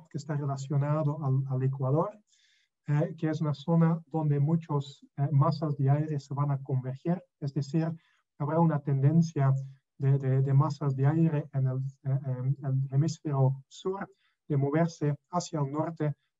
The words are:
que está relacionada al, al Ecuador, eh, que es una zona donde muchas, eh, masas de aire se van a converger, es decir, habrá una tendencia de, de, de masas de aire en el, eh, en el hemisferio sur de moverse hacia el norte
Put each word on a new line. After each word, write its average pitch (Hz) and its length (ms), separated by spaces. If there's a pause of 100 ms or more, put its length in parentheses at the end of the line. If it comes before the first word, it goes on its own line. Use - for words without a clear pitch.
que - 80
está 147 180
relacionada 143 640
al, 147 480
al 131 160
Ecuador, 135 560 (680)
eh, 147 300
que 160 120
es 156 100
una 151 140
zona 165 540
donde 151 320
muchas, 147 640 (120)
eh, 143 140
masas 151 460
de 135 120
aire 151 300
se - 140
van 143 180
a 135 100
converger, 131 640 (160)
es 143 140
decir, 160 360 (480)
habrá 147 220
una 160 200
tendencia 139 760 (440)
de, 139 200
de, 131 240
de 135 120
masas 139 420
de 131 100
aire 156 480
en 131 140
el, 131 100 (260)
eh, 135 220
en 131 380
el 135 280
hemisferio 135 760
sur 190 420 (380)
de 147 100
moverse 147 580 (140)
hacia 175 320
el 139 100
norte 156 440 (240)